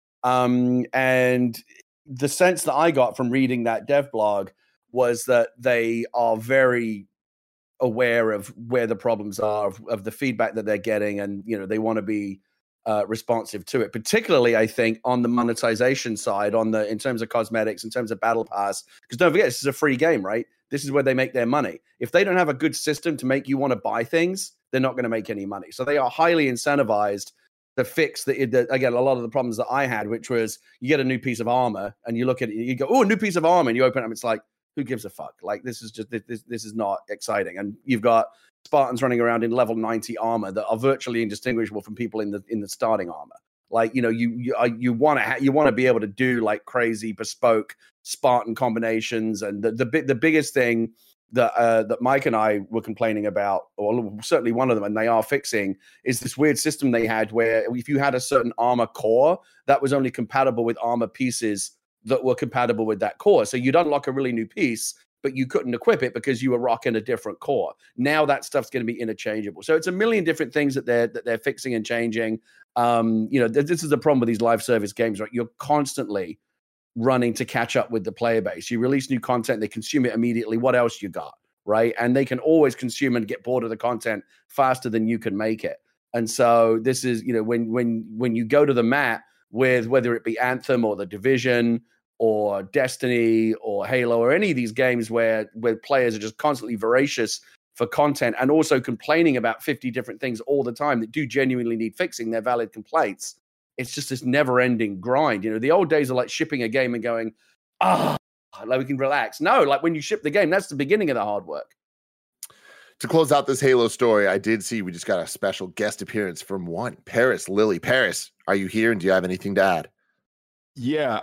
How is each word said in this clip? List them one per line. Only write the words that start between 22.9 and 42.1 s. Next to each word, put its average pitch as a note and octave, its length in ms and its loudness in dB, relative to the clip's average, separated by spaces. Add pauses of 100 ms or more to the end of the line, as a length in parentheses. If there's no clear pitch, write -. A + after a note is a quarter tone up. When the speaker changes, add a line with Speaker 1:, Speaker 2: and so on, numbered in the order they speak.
Speaker 1:
to B2+ 80 -6
make C3 220 0
you C3+ 80 0
wanna C3 200 0
buy A2 280 -2
things, F3 480 -2 (180)
they're C3 120 2
not C3 140 0
gonna A#2+ 120 2
make A2+ 220 -2
any G2+ 160 -6
money. G2+ 240 -10
So - 140 -10
they C#3+ 120 2
are C3 140 2
highly E3 360 4
incentivized A2 840 0 (460)
to B2+ 60 0
fix - 400 -2
the, C3+ 200 0
the, A#2+ 260 2
again, C3 220 2
a A#2+ 80 2
lot C3 160 2
of A#2+ 60 -4
the A#2 80 -6
problems B2 260 -2
that A#2 140 -2
I C3+ 160 0
had, A2 200 -4
which A2+ 220 -6
was A2+ 300 -2 (220)
you B2 80 -6
get D3 120 4
a C3 40 0
new B2+ 140 0
piece A#2 220 -6
of A2+ 80 -4
armor G#2+ 460 0 (100)
and A#2 140 -4
you B2 80 0
look B2+ 160 0
at A2+ 80 -4
it, G#2 40 -10
you A#2+ 220 -4
go, C3+ 120 -2
"Oh, B3 140 4
a G3+ 40 4
new G#3 100 2
piece G3 180 -4
of E3 120 0
armor," E3 240 4
and A2+ 60 0
you B2+ 60 2
open C3 200 2
it A2+ 40 -8
up, A2+ 60 -8
it's G#2+ 100 -10
like, A2+ 200 -2 (340)
"Who C#3+ 80 -4
gives A2+ 200 -8
a G2 60 -14
fuck? - 320 -16
Like, G2 220 -6
this A#2+ 180 -10
is A2 80 -16
just, A2 200 -12
this, A2 180 -8
this, A2+ 140 -10
this A#2 220 -10
is G#2+ 100 -16
not G2+ 340 -2
exciting." G2+ 500 -4
And G2+ 260 -8
you've B2 160 0
got A2+ 260 4 (380)
Spartans B2+ 380 0
running B2 180 2
around A#2 220 2
in A#2 80 0
level A#2 240 0
ninety A2+ 440 -4
armor A2 340 -2
that G#2 140 -4
are A2+ 100 0
virtually B2+ 440 0
indistinguishable G#2+ 600 -4
from G#2+ 160 -14
people A2 240 -6